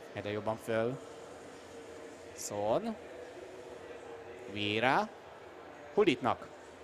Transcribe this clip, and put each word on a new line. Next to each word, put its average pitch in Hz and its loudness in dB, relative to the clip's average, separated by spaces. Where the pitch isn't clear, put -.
Egyre 101 -2
jobban 107 2
föl. 117 4
Son. 127 2
Vieira. 113 6
Hulitnak. 127 6